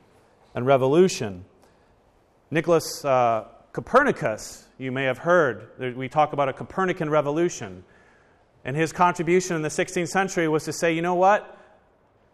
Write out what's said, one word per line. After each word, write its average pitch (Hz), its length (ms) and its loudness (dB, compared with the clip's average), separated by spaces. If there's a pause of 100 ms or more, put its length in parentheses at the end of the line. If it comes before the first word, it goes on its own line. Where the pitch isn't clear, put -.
(560)
and 120 100 -4
revolution. 131 800 2 (1040)
Nicholas, 160 540 0
uh, 120 400 2 (300)
Copernicus, 156 920 0 (120)
you 131 160 -8
may 135 100 -4
have 127 140 0
heard, 143 500 2 (100)
there, 127 140 -6
we 127 160 -8
talk 147 240 0
about 143 160 0
a 131 60 -4
Copernican 170 560 -4
revolution. 147 760 -2 (800)
And 131 120 -6
his 156 180 -2
contribution 175 640 2
in 156 40 -4
the 151 80 -4
sixteenth 175 400 -4
century 190 380 0
was 156 180 0
to 156 80 -8
say, 170 200 0
"You 165 80 -2
know 180 140 -2
what? 190 420 2 (760)